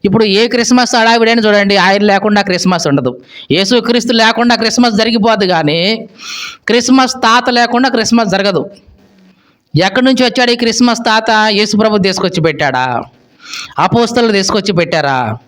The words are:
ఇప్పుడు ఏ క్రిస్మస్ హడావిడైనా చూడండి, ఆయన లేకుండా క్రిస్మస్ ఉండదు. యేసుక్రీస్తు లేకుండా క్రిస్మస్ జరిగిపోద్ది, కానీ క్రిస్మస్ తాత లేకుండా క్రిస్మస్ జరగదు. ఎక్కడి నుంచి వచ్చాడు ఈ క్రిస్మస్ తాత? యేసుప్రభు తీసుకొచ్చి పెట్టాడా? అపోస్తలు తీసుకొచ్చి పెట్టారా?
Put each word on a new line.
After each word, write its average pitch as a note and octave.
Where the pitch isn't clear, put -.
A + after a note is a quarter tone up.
ఇప్పుడు G#3+
ఏ G#3+
క్రిస్మస్ B3
హడావిడైనా A3+
చూడండి, G3+
ఆయన G3
లేకుండా G3+
క్రిస్మస్ F3+
ఉండదు. C3+
యేసుక్రీస్తు A#3
లేకుండా A3+
క్రిస్మస్ A3+
జరిగిపోద్ది, A3
కానీ F3
క్రిస్మస్ B3
తాత B3
లేకుండా A#3+
క్రిస్మస్ A3+
జరగదు. F#3+
ఎక్కడి C4
నుంచి B3+
వచ్చాడు B3
ఈ A#3+
క్రిస్మస్ A#3+
తాత? A3+
యేసుప్రభు G#3+
తీసుకొచ్చి F3+
పెట్టాడా? C3
అపోస్తలు A#3
తీసుకొచ్చి G3
పెట్టారా? C#3